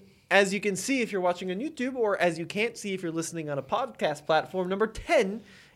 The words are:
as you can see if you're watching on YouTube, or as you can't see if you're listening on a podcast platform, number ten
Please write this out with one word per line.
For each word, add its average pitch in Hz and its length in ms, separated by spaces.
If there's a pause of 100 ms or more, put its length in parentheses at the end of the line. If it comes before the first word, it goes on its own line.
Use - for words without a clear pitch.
(320)
as 190 220
you 202 80
can 202 140
see 254 260
if 202 100
you're 196 100
watching 180 300
on 185 80
YouTube, 262 360
or 214 220
as 165 220
you 170 60
can't 214 320
see 202 160
if 185 100
you're 165 80
listening 160 380
on 143 100
a - 20
podcast 202 640
platform, 180 440
number 196 180
ten 220 560 (320)